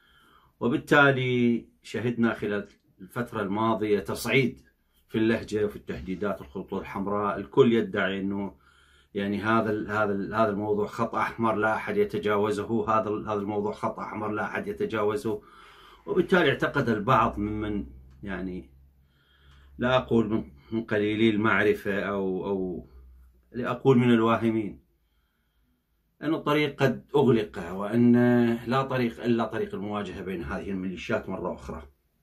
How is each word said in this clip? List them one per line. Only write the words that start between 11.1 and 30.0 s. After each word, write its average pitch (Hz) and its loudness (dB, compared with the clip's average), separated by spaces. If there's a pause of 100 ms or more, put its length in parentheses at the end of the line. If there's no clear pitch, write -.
أحمر 110 0
لا 107 0
أحد 101 -4
يتجاوزه، 104 0
هذا 110 0
ال-، 104 -4
هذا 104 -2
الموضوع 101 -4
خط - -8
أحمر 104 -8
لا 104 -4
أحد 95 -6
يتجاوزه. 104 -2 (640)
وبالتالي 175 2
اعتقد 127 -2
البعض 113 2
ممن، 104 -4 (360)
يعني، 90 -8 (1080)
لا 127 2
أقول 117 2
من، 107 -2 (280)
من 113 -2
قليلي 107 2
المعرفة 104 2
أو، 95 -4
أو 92 -4 (640)
لأقول 123 4
من 120 6
الواهمين، 113 2 (1400)
أن 151 0
الطريق 147 0
قد 117 2 (120)
أغلق، 107 2
وأن 117 4 (520)
لا 131 0
طريق 127 -4
إلا 117 2
طريق 107 -6
المواجهة 101 -8